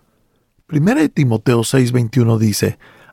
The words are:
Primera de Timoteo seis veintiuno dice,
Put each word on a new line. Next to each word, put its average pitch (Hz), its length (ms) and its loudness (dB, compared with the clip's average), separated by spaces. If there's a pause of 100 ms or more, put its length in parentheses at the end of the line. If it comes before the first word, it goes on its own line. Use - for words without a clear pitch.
(680)
Primera 202 360 0
de 285 80 0
Timoteo 117 520 0
seis 123 300 0
veintiuno 117 460 0
dice, 107 400 -2 (340)